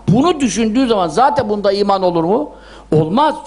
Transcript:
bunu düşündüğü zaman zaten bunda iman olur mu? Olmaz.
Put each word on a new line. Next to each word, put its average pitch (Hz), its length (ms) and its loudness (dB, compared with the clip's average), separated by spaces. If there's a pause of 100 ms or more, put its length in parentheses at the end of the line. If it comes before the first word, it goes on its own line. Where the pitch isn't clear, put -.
bunu 294 320 2
düşündüğü 233 480 0
zaman 202 200 0
zaten 240 420 0
bunda 208 220 0
iman 196 320 0
olur 175 200 0
mu? 233 280 -2 (400)
Olmaz. 185 440 0 (120)